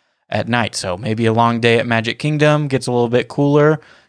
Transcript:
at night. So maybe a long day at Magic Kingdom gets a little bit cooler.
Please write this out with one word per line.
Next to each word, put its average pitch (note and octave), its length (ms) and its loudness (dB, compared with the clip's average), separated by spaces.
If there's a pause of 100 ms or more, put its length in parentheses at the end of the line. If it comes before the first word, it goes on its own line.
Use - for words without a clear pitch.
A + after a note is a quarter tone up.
(280)
at G#2 200 -4
night. A#2 260 -2
So F#2 220 -6
maybe A2 300 -4
a A2+ 60 2
long A#2 280 0
day A#2 180 2
at A2 80 -2
Magic A2+ 320 -2
Kingdom D3+ 500 0
gets C3 180 -4
a B2+ 60 -2
little A#2+ 160 2
bit B2 200 0
cooler. D3 520 2 (280)